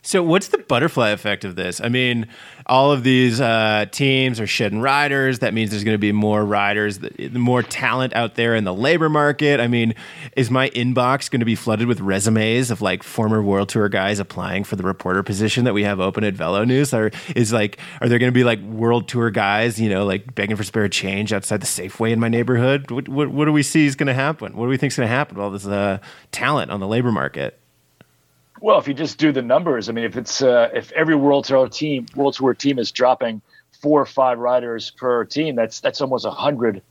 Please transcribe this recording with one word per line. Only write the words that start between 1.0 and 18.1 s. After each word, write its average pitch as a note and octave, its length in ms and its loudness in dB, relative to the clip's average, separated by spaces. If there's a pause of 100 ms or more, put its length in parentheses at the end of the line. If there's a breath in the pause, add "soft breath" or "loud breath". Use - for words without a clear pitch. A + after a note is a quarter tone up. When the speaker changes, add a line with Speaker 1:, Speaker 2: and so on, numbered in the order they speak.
Speaker 1:
effect G2+ 340 -2
of F#2 140 -8
this? F#2 240 -6
I A#2 80 -2
mean, B2 380 0 (380 loud breath)
all C3+ 280 4
of C3 100 0
these, B2+ 380 4
uh, A2 500 2
teams C3 480 0
are G#2+ 80 -4
shedding G#2 320 -2
riders. C3+ 600 0
That G#2+ 140 0
means A2 180 -2
there's G#2 120 -4
gonna A2 140 0
be G#2 160 2
more G#2+ 320 2
riders, G#2 540 -2
th-, - 340 -12
more B2 300 2
talent B2+ 520 -2
out A2+ 200 -2
there A#2 200 2
in A2 80 0
the F#2 100 -4
labor D#3 360 2
market. D3 500 2
I A#2+ 80 2
mean, A#2 280 2 (420 loud breath)
is B2+ 120 2
my C3 200 2
inbox B2 600 0
gonna B2 140 0
be A2+ 120 2
flooded A2 320 -2
with A2+ 120 0
resumes A2 720 0
of, G#2+ 100 -4
like, F#2+ 220 -2
former A2 400 0
World G2+ 240 2
Tour G#2 220 0
guys G2+ 300 0
applying F#2+ 440 -6
for G2+ 140 -6
the F#2+ 60 -6
reporter F#2 380 -2
position G#2 440 0
that A#2+ 80 2
we G2+ 100 2
have G2+ 160 -2
open F#2+ 240 -2
at G#2 100 0
Velo F#2+ 300 -2
News? C3+ 300 2
Or A2 180 0 (240 loud breath)
is, A#2 160 2
like, G#2+ 260 0 (220 loud breath)
are B2 80 0
there A#2+ 120 4